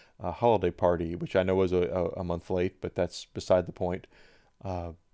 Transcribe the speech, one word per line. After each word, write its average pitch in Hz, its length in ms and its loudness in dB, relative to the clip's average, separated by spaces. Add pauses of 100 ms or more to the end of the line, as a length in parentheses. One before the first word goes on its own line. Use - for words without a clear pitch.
(200)
uh, 90 120 -6
holiday 98 400 2
party, 85 440 0
which 165 200 -6
I 92 80 4
know 92 180 2
is 90 100 2
a, 90 100 4
a, 87 240 0 (140)
a 92 40 -6
month 87 260 -4
late, 92 320 -2
but - 140 -8
that's - 300 -4
beside 92 400 2
the 85 60 -10
point. 92 360 -6 (560)
Uh, 87 280 -6 (220)